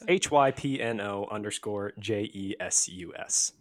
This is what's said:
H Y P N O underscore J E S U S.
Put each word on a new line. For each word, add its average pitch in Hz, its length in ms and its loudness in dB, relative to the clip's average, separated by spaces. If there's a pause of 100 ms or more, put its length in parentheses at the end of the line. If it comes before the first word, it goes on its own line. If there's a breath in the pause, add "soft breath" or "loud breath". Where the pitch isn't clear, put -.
H 185 240 4
Y 139 180 8
P 135 320 -2
N 117 180 0
O 101 300 -2
underscore 104 680 -4
J 104 240 0 (100)
E 98 260 -4
S - 300 0
U 90 260 -12
S. - 460 -2